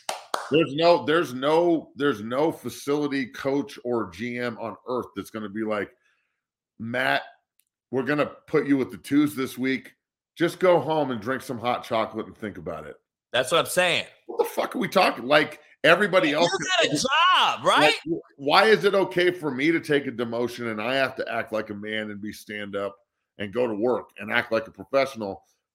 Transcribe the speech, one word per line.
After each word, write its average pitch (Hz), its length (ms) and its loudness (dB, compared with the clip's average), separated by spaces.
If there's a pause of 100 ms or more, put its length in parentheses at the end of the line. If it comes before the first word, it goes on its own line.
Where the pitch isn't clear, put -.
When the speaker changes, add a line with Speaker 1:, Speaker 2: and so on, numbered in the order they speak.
(500)
Speaker 1:
There's 139 240 2
no, 165 300 4
there's 147 280 2
no, 156 600 2
there's 123 280 0
no 131 280 0
facility 139 760 -4
coach 139 580 -4
or 113 260 -2
G 120 280 -8
M 120 200 -4
on 107 180 -8 (120)
earth 120 260 -4
that's 98 160 -8
gonna 107 180 -10
be 107 140 -6
like, 104 300 -4 (880)
"Matt, 127 420 0 (680)
we're 131 100 0
gonna 143 240 0
put - 400 -2
you 139 100 4
with 123 140 -2
the 95 80 -10
twos 143 380 0
this 127 200 -4
week. 131 360 -4 (420)
Just 165 240 0
go 175 220 6
home 143 320 0
and 117 80 -4
drink 123 220 -4
some 123 160 -8
hot 117 260 -2
chocolate 110 420 -2
and 90 100 -18
think 95 220 -10
about 80 260 -10
it." 71 120 -16 (360)
Speaker 2:
That's 127 200 0
what 165 80 4
I'm 139 60 -2
saying. 175 400 0 (200)
Speaker 1:
What - 120 -6
the 466 60 2
fuck - 300 -4
are 254 60 -4
we 196 80 0
talking? 185 360 2
Like, 147 360 2 (240)
everybody 175 460 4
Speaker 2:
You 147 80 0
Speaker 1:
else 170 120 4
Speaker 2:
got 359 400 0
a - 40 0
Speaker 1:
is 170 120 -2 (300)
Speaker 2:
job, 139 280 2
right? 240 300 6 (100)
Speaker 1:
Like, - 160 -4 (140)
why 156 300 4
is 208 200 6
it 196 120 4
okay 180 340 2
for 156 220 -4
me 135 180 0
to 165 80 2
take 143 300 0
a - 20 -4
demotion 117 640 -4
and 107 100 -6
I 123 140 -2
have 135 180 0
to - 180 -6
act 110 200 -6
like 107 180 -4
a 107 40 -8
man 107 360 -8
and 104 100 -12
be 104 120 -10
stand 104 420 -12
up 98 220 -6 (420)
and 101 140 -8
go 120 160 0
to 110 60 -4
work 110 440 -2
and 104 140 -8
act 117 180 -2
like 113 160 0
a 82 60 -18
professional, 110 720 -4 (300)